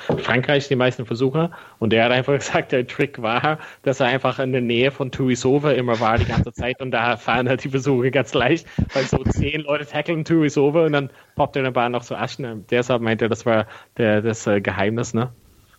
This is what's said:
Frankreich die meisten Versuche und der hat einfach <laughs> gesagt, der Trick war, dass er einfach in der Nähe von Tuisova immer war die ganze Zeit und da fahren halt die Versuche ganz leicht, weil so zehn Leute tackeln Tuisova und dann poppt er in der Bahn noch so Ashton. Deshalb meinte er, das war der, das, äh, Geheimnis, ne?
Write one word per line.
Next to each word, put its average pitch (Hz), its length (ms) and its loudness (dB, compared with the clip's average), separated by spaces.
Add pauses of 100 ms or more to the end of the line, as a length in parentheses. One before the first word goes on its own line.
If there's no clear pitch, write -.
(200)
Frankreich 139 500 0
die 135 80 0
meisten 123 280 0
Versuche 135 460 0 (280)
und 110 100 0
der 113 160 4
hat 120 80 4
einfach 127 200 2
<laughs> 139 40 2
gesagt, - 340 -2
der 127 160 2
Trick - 340 -4
war, 123 380 0 (240)
dass 131 160 0
er 135 60 2
einfach 127 340 0
in 131 140 -2
der 131 80 0
Nähe 120 300 2
von 131 200 -6
Tuisova 139 600 2
immer 120 280 0
war 113 180 2
die - 60 4
ganze 123 300 -2
Zeit 123 260 -4
und 131 120 -8
da 117 260 0
fahren 123 320 0
halt 127 160 0
die 147 40 -8
Versuche 131 400 0
ganz 127 240 0
leicht, 143 340 0 (260)
weil 135 100 0
so 127 220 -2
zehn 151 380 -2
Leute 147 220 -4
tackeln 156 380 -4
Tuisova 151 640 4
und 151 80 2
dann 143 160 0 (260)
poppt 143 220 -2
er 139 40 0
in 131 40 0
der 131 60 -2
Bahn 120 200 2
noch - 120 -4
so - 120 -10
Ashton. 113 540 -8
Deshalb 123 320 2
meinte 113 240 0
er, 110 40 2
das 110 160 -4
war 110 220 2 (300)
der, 107 240 2
das, 113 260 -4
äh, 104 140 2
Geheimnis, 104 520 -2
ne? 117 160 -2 (500)